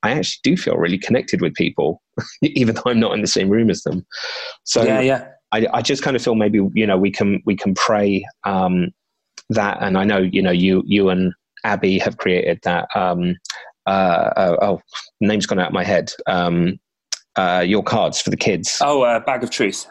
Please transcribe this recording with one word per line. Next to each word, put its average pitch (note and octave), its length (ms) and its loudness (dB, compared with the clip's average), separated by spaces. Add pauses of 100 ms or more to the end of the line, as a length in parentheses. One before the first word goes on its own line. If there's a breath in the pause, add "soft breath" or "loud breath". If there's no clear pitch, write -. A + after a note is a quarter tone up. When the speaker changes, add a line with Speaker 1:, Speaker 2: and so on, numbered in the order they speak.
Speaker 1:
I G#2+ 80 0
actually D#3 340 -4
do C#3 140 4
feel E2 180 -2
really E2+ 220 0
connected G#2 420 -2
with D#2+ 140 -2
people, - 480 -2 (160)
<laughs> - 240 -8
even B2+ 320 2
though - 160 -8
I'm A#2 100 2
not G#2+ 140 0
in G#2+ 80 -2
the - 40 -2
same G2 220 0
room A2 220 4
as - 140 -4
them. F2 200 -4 (600 loud breath)
So - 180 0
Speaker 2:
Yeah, A2+ 180 2
yeah. B2+ 280 0 (240)
Speaker 1:
I, A2 200 0
I A#2 80 0
just C3+ 240 -2
kinda C3+ 140 0
feel A#2+ 160 0
maybe, G#2+ 260 2 (140)
you A2 120 2
know, F#2+ 120 2
we G2 120 2
can, G2+ 360 -2
we G2+ 100 4
can G2 160 -2
pray, G2+ 500 2 (220)
um, F#2 440 0 (600)
that. G#2 320 0
And F#2+ 160 0
I F#2+ 80 2
know, G#2 140 2
you F#2 240 2
know, F#2+ 80 2
you, F#2 340 4
you G2+ 240 2
and F#2 240 2 (320)
Abby G2 360 0
have G#2 180 -4
created F2+ 460 0
that, F2 300 -2
um, F2+ 400 0 (520 loud breath)
uh, F#2+ 500 2
uh, F2+ 240 2
oh, G2+ 200 0 (420 loud breath)
name's G#2 240 0
gone G2 120 -2
out F2+ 100 0
of - 40 -6
my F#2 120 -2
head. F2+ 280 0 (140)
Um, F2 520 0 (600)
uh, F2+ 280 2
your G2 160 2
cards F#2+ 360 0
for - 120 -4
the - 60 -2
kids. F#2 440 -2
Speaker 2:
Oh, C#3+ 220 2
uh, A#2+ 180 2
Bag B2 240 -2
of A#2 60 -6
Truth. - 400 -2